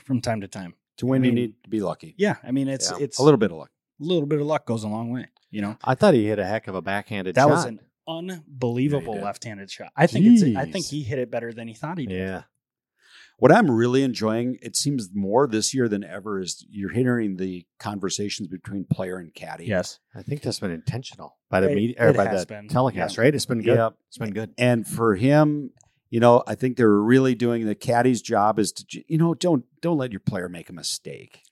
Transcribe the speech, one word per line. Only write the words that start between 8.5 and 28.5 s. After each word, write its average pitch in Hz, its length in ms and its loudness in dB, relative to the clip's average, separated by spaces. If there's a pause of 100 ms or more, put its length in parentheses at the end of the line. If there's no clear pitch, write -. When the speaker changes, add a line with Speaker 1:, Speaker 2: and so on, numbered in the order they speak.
Speaker 3:
Yeah, - 60 -10
he - 40 -6
did. 98 80 -8
Speaker 1:
left-handed 101 460 -12
shot. 92 260 -16
I 151 100 4
think 143 200 2
it's, 233 160 8
I 131 220 0
think 165 200 -6
Speaker 3:
Jeez. - 60 -12
Speaker 1:
he 147 120 -8
hit 131 160 -6
it 123 120 -4
better 117 200 -6
than 113 160 -14
he 113 60 -14
thought 156 240 -10
he 147 80 -6
did. 95 140 -6
Speaker 3:
Yeah. 95 240 -6 (920)
Speaker 2:
What 127 140 6
I'm 190 200 6
really 123 320 2
enjoying, 117 580 -2
it 117 140 -12
seems 127 380 -4
more 101 340 2
this 110 260 -2
year 127 160 0
than 101 140 -2
ever, 98 360 -8
is 87 300 -10
you're 98 220 -8
hearing 117 460 0
the 90 280 -6 (140)
conversations 101 680 -6
between 92 380 -10
player 92 320 -4
and 85 160 -16
caddy. 82 320 -16
Speaker 1:
Yes. - 320 -4 (180)
Speaker 3:
I 107 60 -16
think 143 220 -8
that's 117 160 -6
been 101 120 -6
intentional - 640 -10 (120)
by 92 100 2
the 95 120 2
Speaker 1:
It, - 40 0
Speaker 3:
media, 113 240 -2
or 117 100 6
Speaker 1:
it - 80 4
Speaker 3:
by 101 100 2
Speaker 1:
has 98 140 -2
Speaker 3:
the 85 120 -6
Speaker 1:
been. 104 140 -16
Speaker 3:
telecast, 104 500 -2
Speaker 1:
Yeah. 113 60 2
Speaker 3:
right? 147 120 4
It's 123 120 -4
been 120 160 -2
good. 117 140 4
Speaker 2:
Yep. 113 160 2 (160)
Speaker 3:
It's - 100 -20
been 113 120 -6
good. 107 280 -8
Speaker 2:
And 123 280 2
for 110 280 2
him, 147 560 2 (400)
you 117 80 0
know, 120 260 8
I 107 100 -6
think 127 220 -2
they're 113 220 6
really 127 340 4
doing, 117 320 -2
the 104 80 -2
caddy's 120 480 2
job 107 380 2